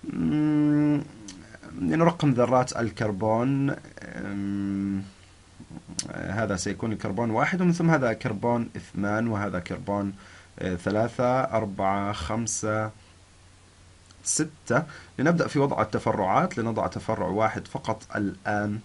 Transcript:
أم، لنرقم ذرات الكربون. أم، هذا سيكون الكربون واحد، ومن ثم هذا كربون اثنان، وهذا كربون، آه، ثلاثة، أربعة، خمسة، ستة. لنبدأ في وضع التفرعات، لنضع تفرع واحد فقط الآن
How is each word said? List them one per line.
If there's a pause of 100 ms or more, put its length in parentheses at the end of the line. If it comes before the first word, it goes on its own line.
(140)
أم، (760)
لنرقم
ذرات
الكربون. (400)
أم، (1120)
هذا
سيكون
الكربون
واحد،
ومن
ثم
هذا
كربون
اثنان،
وهذا
كربون، (460)
آه،
ثلاثة،
أربعة،
خمسة، (1300)
ستة. (360)
لنبدأ
في
وضع
التفرعات،
لنضع
تفرع
واحد
فقط (120)
الآن